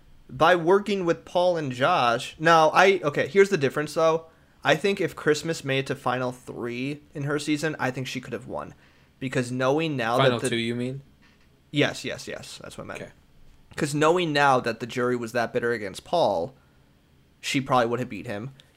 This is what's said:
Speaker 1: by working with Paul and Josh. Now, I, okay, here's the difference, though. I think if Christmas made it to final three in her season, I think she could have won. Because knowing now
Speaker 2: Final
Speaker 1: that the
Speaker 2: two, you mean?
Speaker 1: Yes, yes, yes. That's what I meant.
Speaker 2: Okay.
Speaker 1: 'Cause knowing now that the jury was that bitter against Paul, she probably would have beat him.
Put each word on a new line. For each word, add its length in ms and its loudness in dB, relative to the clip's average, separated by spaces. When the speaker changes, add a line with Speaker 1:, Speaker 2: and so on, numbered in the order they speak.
Speaker 1:
by 260 4
working 500 2
with 200 -2
Paul 320 2
and 140 -4
Josh. 680 2
Now, 300 6
I, 340 4
okay, 240 0
here's 220 4
the 80 0
difference, 380 -2
though. 320 2
I 120 4
think 260 0
if 140 -2
Christmas 500 0
made 140 0
it 80 -4
to 80 -4
final 360 -4
three 680 -8
in 80 -6
her 160 -2
season, 400 -2
I 120 0
think 160 -8
she 140 -8
could 120 -12
have 140 -8
won. 280 -10
Because 320 -4
knowing 460 0
now 200 0
Speaker 2:
Final 220 4
Speaker 1:
that 40 -4
the 80 -2
Speaker 2:
two, 60 0
you 180 -2
mean? 260 -6
Speaker 1:
Yes, 340 -2
yes, 220 -10
yes. 340 -14
That's 160 -18
what 60 -14
I 40 -14
meant. 140 -12
Speaker 2:
Okay. 100 -16
Speaker 1:
'Cause 200 -4
knowing 360 4
now 280 4
that 200 -4
the 60 -8
jury 300 -2
was 160 -6
that 220 -2
bitter 180 0
against 340 -8
Paul, 480 0
she 200 -4
probably 280 2
would 120 -2
have 100 -6
beat 180 -12
him. 240 -8